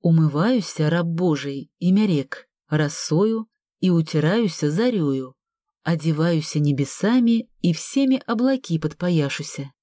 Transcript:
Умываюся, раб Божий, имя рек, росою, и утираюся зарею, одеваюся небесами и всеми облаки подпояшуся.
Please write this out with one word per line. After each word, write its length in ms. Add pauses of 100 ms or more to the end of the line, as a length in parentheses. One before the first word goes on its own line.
Умываюся, 880
раб 160
Божий, 720
имя 280
рек, 400 (220)
росою, 800 (320)
и 80
утираюся 800
зарею, 640 (500)
одеваюся 760
небесами 920 (120)
и 120
всеми 540
облаки 520
подпояшуся. 960 (100)